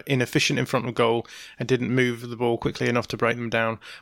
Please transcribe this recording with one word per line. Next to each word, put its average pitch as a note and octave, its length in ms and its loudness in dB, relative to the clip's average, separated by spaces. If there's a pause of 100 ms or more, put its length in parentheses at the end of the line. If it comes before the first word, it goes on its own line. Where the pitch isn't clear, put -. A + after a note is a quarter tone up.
inefficient C3+ 540 2
in B2+ 60 -2
front B2 200 -2
of B2 80 -4
goal A#2 320 2 (320)
and A#2+ 100 -6
didn't B2 240 2
move B2 360 0
the A#2+ 80 -10
ball A#2 220 2
quickly B2+ 300 -2
enough A#2+ 200 0
to A2+ 80 -6
break A#2+ 180 2
them A#2+ 160 -6
down. A2+ 300 0 (220)